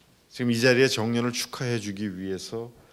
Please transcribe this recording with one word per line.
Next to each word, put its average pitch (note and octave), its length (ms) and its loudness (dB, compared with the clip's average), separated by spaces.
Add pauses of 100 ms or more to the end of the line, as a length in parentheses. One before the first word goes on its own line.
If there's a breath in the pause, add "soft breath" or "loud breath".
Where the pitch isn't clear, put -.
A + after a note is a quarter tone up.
(300)
지금 A#2+ 220 -2
이 A#2 80 2
자리에 B2+ 280 6
정년을 A#2+ 440 0
축하해 A#2+ 480 -4
주기 G2+ 400 -6
위해서 F#2+ 520 -8 (220 loud breath)